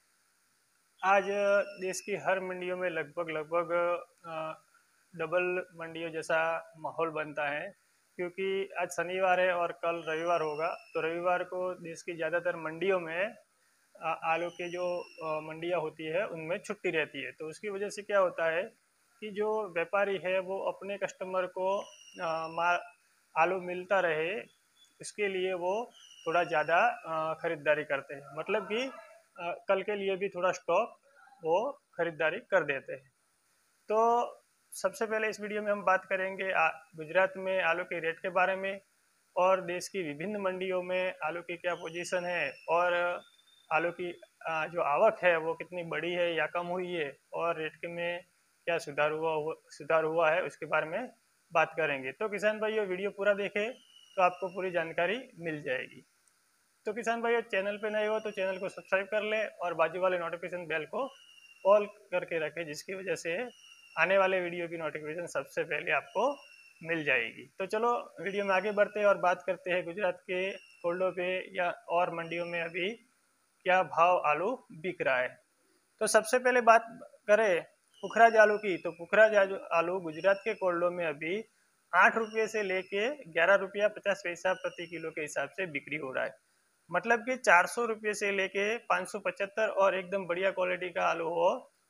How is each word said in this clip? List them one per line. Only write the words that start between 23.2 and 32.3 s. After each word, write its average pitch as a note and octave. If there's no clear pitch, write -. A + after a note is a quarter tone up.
आलू F3+
मिलता F3+
रहे, F3
इसके -
लिए F#3
वो F#3
थोड़ा E3+
ज़्यादा, D#3
अ, D#3+
ख़रीदारी D3+
करते C#3
हैं, C#3+
मतलब F#3+
कि, A3
अ, F3
कल G3
के G#3
लिए G3
भी F#3+
थोड़ा F3
स्टॉक F3
वो F#3+
ख़रीदारी E3